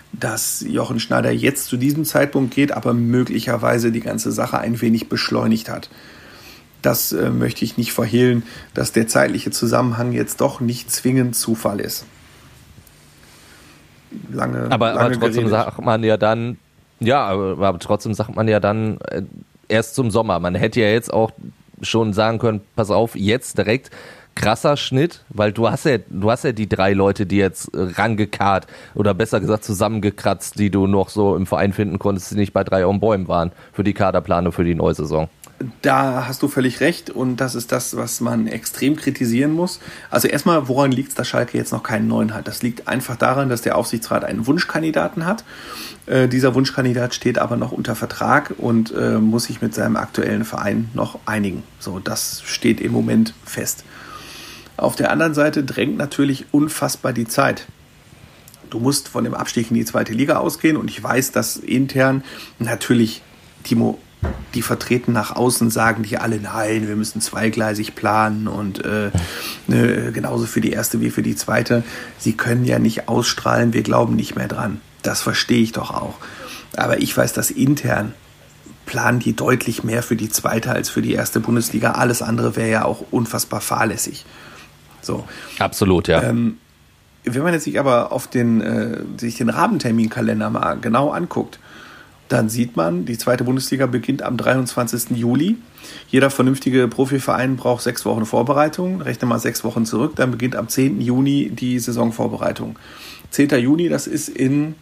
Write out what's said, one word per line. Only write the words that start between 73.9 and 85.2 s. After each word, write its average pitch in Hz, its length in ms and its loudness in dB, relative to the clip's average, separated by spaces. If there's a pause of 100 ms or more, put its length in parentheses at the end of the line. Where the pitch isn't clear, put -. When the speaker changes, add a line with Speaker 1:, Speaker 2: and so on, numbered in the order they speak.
Speaker 1:
nicht - 200 -2
mehr - 120 -4
dran. - 340 -4 (220)
Das - 180 -2
verstehe - 400 2
ich 110 120 2
doch - 180 -6
auch. - 240 -6 (600)
Aber - 240 0
ich 131 160 -2
weiß, 123 180 2
dass - 180 -2
intern 135 640 2 (760)
planen 120 320 0
die 117 160 0
deutlich 123 480 0
mehr 117 180 -2
für 117 140 -2
die 107 140 -4
zweite - 420 0
als - 180 -2
für - 140 -2
die 107 100 0
erste - 260 0
Bundesliga. 113 520 0
Alles 120 320 0
andere 113 320 0
wäre 113 160 0
ja 110 140 2
auch - 260 -2
unfassbar - 500 -2
fahrlässig. 113 640 -2 (760)
So. - 240 -6 (340)